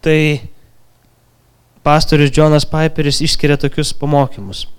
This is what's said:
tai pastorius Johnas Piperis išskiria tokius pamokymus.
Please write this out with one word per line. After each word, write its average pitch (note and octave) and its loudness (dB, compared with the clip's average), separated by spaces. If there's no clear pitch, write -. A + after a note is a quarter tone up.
tai D#3 0
pastorius D3 2
Johnas D3+ 4
Piperis D#3 -2
išskiria D3 0
tokius C#3+ -4
pamokymus. C3 -2